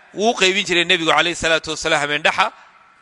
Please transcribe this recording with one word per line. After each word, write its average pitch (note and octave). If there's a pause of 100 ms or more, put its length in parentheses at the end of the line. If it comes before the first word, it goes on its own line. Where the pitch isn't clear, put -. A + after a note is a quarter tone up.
(140)
wuu G#3+
qaybin F#3+
jiray F3
nebigu E3+
calayhi D#3+
salaatu D#3+
wasalaam D#3
habeen D3
dhaxa. F#3+ (500)